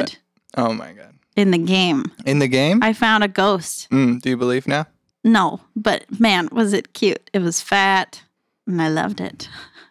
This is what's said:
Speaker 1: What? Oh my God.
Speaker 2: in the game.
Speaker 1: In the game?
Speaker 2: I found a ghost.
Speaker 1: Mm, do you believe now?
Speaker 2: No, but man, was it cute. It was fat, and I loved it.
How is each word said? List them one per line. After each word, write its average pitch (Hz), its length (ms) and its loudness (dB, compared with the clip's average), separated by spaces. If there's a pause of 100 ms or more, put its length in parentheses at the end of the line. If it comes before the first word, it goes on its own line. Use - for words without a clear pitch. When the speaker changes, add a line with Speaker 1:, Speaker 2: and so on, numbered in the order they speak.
Speaker 1:
What? - 180 -6 (380)
Oh 117 160 0
my 82 220 -12
God. - 200 -20 (220)
Speaker 2:
in 202 140 4
the 175 80 4
game. 175 520 0 (140)
Speaker 1:
In 139 140 0
the 139 100 2
game? 147 340 2
Speaker 2:
I 220 120 2
found 220 280 2
a 202 60 0
ghost. 190 600 -2
Speaker 1:
Mm, 123 320 2
do 127 80 -2
you 127 80 0
believe 123 280 0
now? 151 200 -2 (360)
Speaker 2:
No, 214 380 2 (160)
but 214 300 -2 (120)
man, 196 320 4
was 220 220 0
it - 220 -4
cute. - 400 -2
It 196 80 2
was 170 180 -2
fat, 196 640 0 (440)
and 175 140 -2
I 160 80 0
loved 160 320 -4
it. - 300 -12 (400)